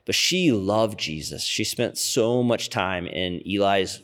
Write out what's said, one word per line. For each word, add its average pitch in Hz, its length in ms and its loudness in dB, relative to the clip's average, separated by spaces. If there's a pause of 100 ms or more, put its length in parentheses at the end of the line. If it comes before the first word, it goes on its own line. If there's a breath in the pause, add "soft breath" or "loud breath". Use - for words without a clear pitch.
but - 120 -4
she 175 360 2
loved 104 480 2
Jesus. 78 440 -8
She - 200 -2
spent - 340 -4
so 120 460 2
much 120 260 0
time 92 380 -2
in 90 380 -4
Eli's 98 580 2